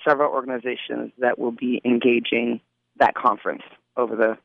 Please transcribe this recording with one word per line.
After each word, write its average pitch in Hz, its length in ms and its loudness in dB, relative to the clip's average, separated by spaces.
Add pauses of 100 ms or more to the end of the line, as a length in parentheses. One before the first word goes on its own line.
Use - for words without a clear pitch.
several 143 240 2
organizations 123 880 -6
that 123 200 0
will 123 140 -2
be 123 320 -2
engaging 120 760 2 (380)
that - 160 4
conference - 480 -2 (340)
over 113 200 -2
the, 110 280 2